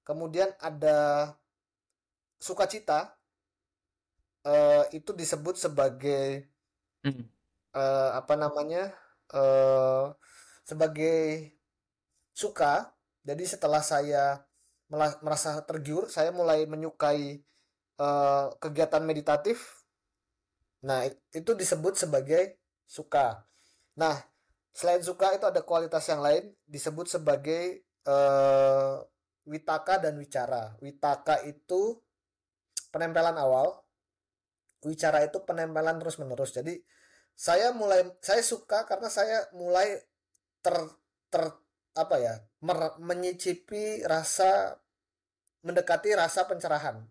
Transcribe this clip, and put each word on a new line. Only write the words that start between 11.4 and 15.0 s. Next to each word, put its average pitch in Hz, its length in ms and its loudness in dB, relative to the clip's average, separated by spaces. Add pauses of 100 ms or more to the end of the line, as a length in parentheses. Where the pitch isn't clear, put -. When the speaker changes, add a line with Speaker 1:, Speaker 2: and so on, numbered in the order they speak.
Speaker 1:
suka. 185 580 -2 (300)
Jadi 147 240 -8
setelah 151 400 0
saya 143 560 0 (480)
mela-, 151 320 -2